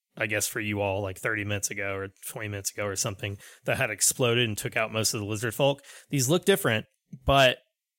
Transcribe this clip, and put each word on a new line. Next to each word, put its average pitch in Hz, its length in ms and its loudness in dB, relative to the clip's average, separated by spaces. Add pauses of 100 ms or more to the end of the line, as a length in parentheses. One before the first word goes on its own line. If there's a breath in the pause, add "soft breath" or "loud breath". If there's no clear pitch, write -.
(180)
I 113 80 -2
guess, 107 220 0
for - 120 -8
you 104 220 -2
all, 98 200 -2
like, 95 160 -6
thirty 107 280 -4
minutes 104 260 -4
ago 98 240 -6
or 98 140 -6 (180)
twenty 110 220 -8
minutes 101 220 -6
ago 104 140 -6
or 95 120 -4
something 101 400 -4 (260 loud breath)
that 123 140 -2
had 123 120 0
exploded 117 600 2
and 101 80 -4
took - 180 -6
out 113 160 -2
most 110 220 0
of 110 80 -4
the 101 40 -4
lizard 107 300 -4
folk. 139 260 2 (280 loud breath)
These 131 180 0
look 175 160 2
different, 135 440 2 (380)
but 135 340 6 (400)